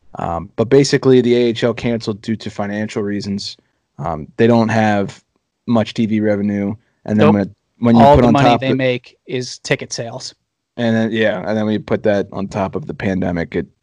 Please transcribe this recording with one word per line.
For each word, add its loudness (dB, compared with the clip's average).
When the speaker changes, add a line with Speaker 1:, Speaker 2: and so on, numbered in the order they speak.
Speaker 1:
Um, -6
but -2
basically, 4
the 2
A 2
H -2
L 0
canceled -6
due -4
to -12
financial -6
reasons. -8
Um, -8
they 4
don't 4
have 0
much 0
T -2
V -2
revenue, -2
and 0
then 6
Speaker 2:
Nope. 6
Speaker 1:
when 2
it, -6
when 4
you 6
Speaker 2:
All 8
Speaker 1:
put 6
Speaker 2:
the 4
Speaker 1:
on 4
Speaker 2:
money 4
Speaker 1:
top 2
Speaker 2:
they -2
Speaker 1:
the 0
Speaker 2:
make -4
is -8
ticket -4
sales. -12
Speaker 1:
And 0
then, 0
yeah, 0
and -4
then -2
we -2
put -4
that 0
on -6
top -4
of -8
the -10
pandemic, -4
it, -4